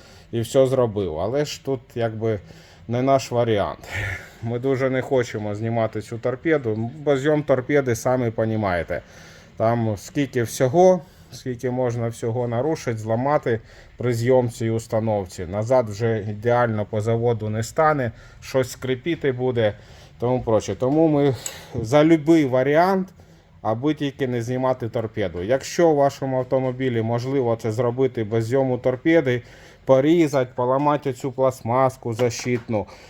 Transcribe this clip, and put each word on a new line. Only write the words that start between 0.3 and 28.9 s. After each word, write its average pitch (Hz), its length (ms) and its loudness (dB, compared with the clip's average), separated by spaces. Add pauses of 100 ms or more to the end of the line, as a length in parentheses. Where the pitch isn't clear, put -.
і 117 80 -2
все 131 260 4
зробив. 104 520 0
Але 120 260 -2
ж - 200 -12
тут, 135 160 -4 (140)
якби, 110 460 -4 (480)
не 120 140 -2
наш 135 280 2
варіант. 113 580 0 (540)
Ми 117 160 -6
дуже 131 320 0
не 131 120 -2
хочемо 113 520 -2
знімати 113 480 -2
цю 117 160 -12
торпеду, 123 720 -2 (140)
бо 143 120 2
зйом 151 260 2
торпеди, 127 540 2
самі 127 340 0
понімаєте. 104 720 -2 (540)
Там 113 400 0
скільки 131 460 -4
всього, 175 580 4 (320)
скільки 123 380 -6
можна 120 380 -2
всього 117 400 -4
нарушити, 123 500 -2
зламати 117 640 0 (360)
при 120 180 -2
зйомці 117 520 2
і 113 40 0
установці. 107 760 -2
Назад 110 440 0
вже 110 280 -2
ідеально 110 640 0
по 107 160 -4
заводу 117 500 0
не 110 120 -4
стане, 147 500 0 (280)
щось 131 300 -2
скрипіти 131 640 -4
буде, 120 420 0 (440)
тому 123 240 0
проче. 107 320 0
Тому 147 340 2
ми 143 260 2 (480)
за 143 220 4
любий 160 400 6
варіант, 151 640 2 (540)
аби 120 320 0
тільки 143 340 -4
не 123 140 -2
знімати 127 460 -2
торпеду. 104 540 -4
Якщо 135 460 0
у 156 80 4
вашому 135 420 0
автомобілі 127 640 -2
можливо 120 540 0
це 113 160 -4
зробити 120 520 0
без 113 200 0
зйому 127 340 0
торпеди, 127 640 2 (440)